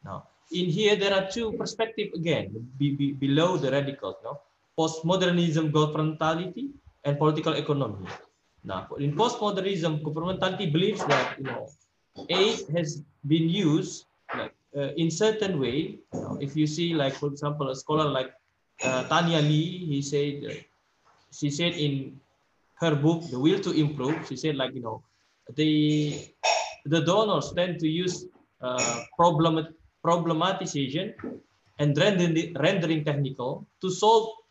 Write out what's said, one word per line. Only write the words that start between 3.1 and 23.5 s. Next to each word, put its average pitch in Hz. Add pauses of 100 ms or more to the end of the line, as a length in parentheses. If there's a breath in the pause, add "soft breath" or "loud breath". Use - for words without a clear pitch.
below 143
the 139
radicals, 131
you 113
know, 139 (380)
postmodernism 165
governmentality 156 (360)
and 143
political 156
economy. 123 (560)
Now, 95 (100)
in 147
postmodernism, 190
governmentality 180
believes 185
that, 131
you -
know, 113 (600)
aid 196 (160)
has 160 (240)
been 165
used, 180 (300)
like, - (240)
uh, 139
in 165
certain 208
way. 131 (140)
You -
know, -
if 143
you 151
see, 170
like, 135
for 147
example, 147
a 131
scholar 151
like, 131 (500)
uh, 127
Tanya 165
Lee, 165
he 143
said, 143
uh, 107 (800)
she -
said 170
in 139 (540)
her 165
book, 160
The 123
Will 165